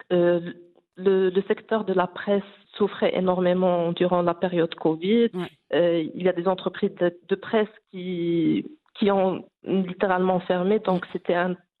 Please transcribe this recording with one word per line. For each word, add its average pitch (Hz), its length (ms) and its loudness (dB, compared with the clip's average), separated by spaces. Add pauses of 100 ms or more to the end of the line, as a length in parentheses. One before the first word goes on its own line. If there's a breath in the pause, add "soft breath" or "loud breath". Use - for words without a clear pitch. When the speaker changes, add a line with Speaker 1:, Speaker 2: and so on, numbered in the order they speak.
(120)
Speaker 1:
Euh, 175 400 2 (420)
le, 190 360 2
le 190 180 0
secteur 214 360 -2
de 190 80 -2
la 180 140 2
presse 202 360 -2 (340)
souffrait 202 400 0
énormément 180 760 2
durant 175 300 0
la 170 120 0
période 175 420 -2
covid. 190 580 0
Speaker 2:
Ouais. 175 160 -6 (240)
Speaker 1:
Euh, 170 300 2 (100)
il 175 80 -8
y 185 60 2
a 180 40 2
des 175 140 -4
entreprises 190 540 -2
de, 175 180 0 (100)
de 196 60 0
presse 214 340 0 (220)
qui, 170 760 0 (300)
qui 202 160 2
ont 190 340 0 (200)
littéralement 185 760 0
fermé, 180 400 0
donc 185 260 -2
Speaker 2:
Mm. - 80 -16
Speaker 1:
c'était 175 220 -4
un, 180 220 0 (240)